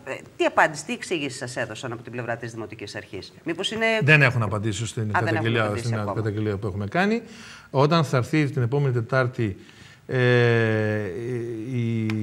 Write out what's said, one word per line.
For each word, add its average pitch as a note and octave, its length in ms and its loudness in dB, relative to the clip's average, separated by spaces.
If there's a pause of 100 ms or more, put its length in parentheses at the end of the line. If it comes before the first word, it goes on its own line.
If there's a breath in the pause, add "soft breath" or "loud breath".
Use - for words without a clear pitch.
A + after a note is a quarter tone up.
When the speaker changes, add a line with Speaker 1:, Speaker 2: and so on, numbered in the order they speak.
Speaker 1:
ε, C3 60 -8 (260)
τι F4 80 2
απάντηση, D#3+ 400 4
τι B3 80 -6
εξήγηση D3 440 -4
σας B2 200 -8
έδωσαν A#2 340 -4
από A#2 120 -8
την A#2+ 80 -14
πλευρά A#2 260 -4
της A#2 140 -10
Δημοτικής A2 440 -10
Αρχής; G2 380 -12 (100)
Μήπως E3+ 280 -4
είναι A3+ 140 0 (180)
Speaker 2:
Δεν D3+ 180 8
έχουν B2 220 4
απαντήσει G#2+ 440 -2
στην - 140 -6
Speaker 1:
Α, A2 40 -2
δεν G#2 100 -2
έχουν G#2+ 120 0
Speaker 2:
καταγγελία, A2+ 360 0
Speaker 1:
απαντήσει G#2+ 220 -2
Speaker 2:
στην A2+ 140 -2
Speaker 1:
ακόμα. G2+ 160 -4
Speaker 2:
καταγγελία G#2+ 420 -2
που G#2+ 100 -4
έχουμε G2+ 200 -4
κάνει. G#3 340 0 (480 loud breath)
Όταν D3 340 4
θα C3 140 0
έρθει C#3+ 320 2
την B2+ 120 -2
επόμενη C3+ 320 2
Τετάρτη, B2 640 0 (500 loud breath)
ε, A2+ 1000 4 (680)
η, A#2 320 0 (180)